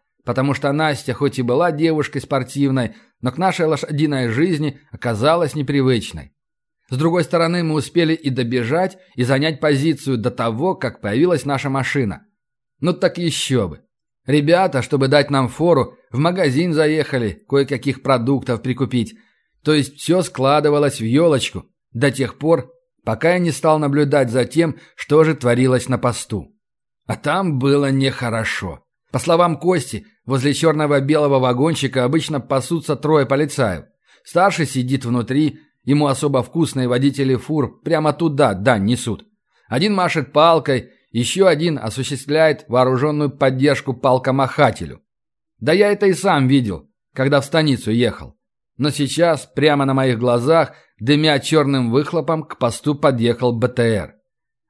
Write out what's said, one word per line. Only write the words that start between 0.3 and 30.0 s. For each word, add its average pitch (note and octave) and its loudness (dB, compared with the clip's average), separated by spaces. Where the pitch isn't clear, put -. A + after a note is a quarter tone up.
что C#3 -2
Настя D3 -2
хоть C3+ -2
и B2+ -2
была D3 0
девушкой D3+ -2
спортивной, C3+ -2
но B2 -4
к A#2+ -10
нашей F3 0
лошадиной C#3+ -2
жизни D3+ -2
оказалась C#3+ 0
непривычной. B2+ -2
С B2+ -8
другой E3 0
стороны, E3+ 0
мы D#3 -2
успели D#3+ 0
и C#3+ -4
добежать, B2+ -2
и B2+ -4
занять C#3 0
позицию C#3 0
до A2+ -2
того, A#2+ -2
как - -8
появилась C#3 0
наша C#3 -4
машина. C3 -4
Ну E3+ 0
так F3+ -2
ещё C3 -2
бы. D2+ -16
Ребята, D3+ 2
чтобы C3+ 0
дать C#3+ 2
нам C3+ 0
фору, D3+ 0
в A#2+ -6
магазин E3 0
заехали, D3 -2
кое-каких C3+ -2
продуктов B2+ 0
прикупить. B2+ -2
То D3+ 2
есть C#3 0
всё F3 0
складывалось D3 0
в A2+ -4
ёлочку C3+ 0
до C3+ 0
тех B2 -4
пор, D3 0
пока C3 0
я F3+ 0
не F3 0
стал D#3 2
наблюдать C#3+ 2
за B2 0
тем, D#3+ 0
что D#3 4
же D#3 2
творилось B2 2
на B2 0
посту. - -6
А G#2+ -4
там D#3+ -2
было C#3 2
нехорошо. A2+ -4
По B2+ -4
словам E3+ 2
Кости, E3 -4